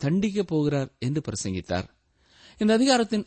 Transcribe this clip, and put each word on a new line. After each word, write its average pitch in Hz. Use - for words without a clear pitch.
தண்டிக்கப் 190
போகிறார் 147
என்று 143
பிரசங்கித்தார். 92
இந்த 220
அதிகாரத்தின் 233